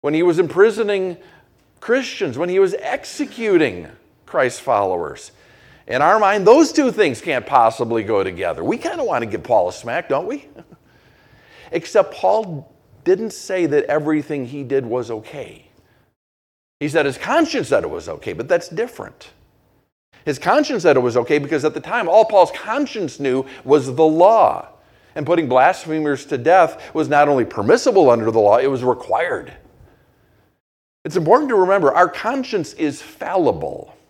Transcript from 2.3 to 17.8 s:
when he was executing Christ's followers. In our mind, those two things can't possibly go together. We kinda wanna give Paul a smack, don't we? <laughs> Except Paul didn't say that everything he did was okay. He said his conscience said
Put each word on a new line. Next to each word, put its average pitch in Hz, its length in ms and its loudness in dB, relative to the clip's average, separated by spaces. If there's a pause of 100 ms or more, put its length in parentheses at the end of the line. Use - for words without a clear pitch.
when 175 100 -4
he 185 120 0
was 190 180 2
executing 165 1080 -2 (380)
Christ's 127 340 -2
followers. 92 720 -2 (560)
In 127 120 -2
our 185 200 4
mind, 202 260 2
those 277 240 6
two 269 220 0
things 160 280 0
can't 135 260 -4
possibly 113 580 2
go 101 180 0
together. 87 400 -4
We 156 160 -2
kinda 339 240 -6
wanna 143 240 -2
give 104 160 -8
Paul 101 260 2
a 90 40 -8
smack, 120 360 -8
don't 143 200 -2
we? 285 180 -10 (640)
<laughs> - 640 -20
Except 175 420 -2
Paul 185 580 -4 (300)
didn't 202 300 -2
say 185 340 -4
that 147 200 0
everything 147 600 -2
he 143 160 -12
did 135 240 -2
was 117 240 -6
okay. 113 540 -14 (1160)
He 147 80 -4
said 147 180 0
his 135 120 -6
conscience 269 480 -2
said 113 160 0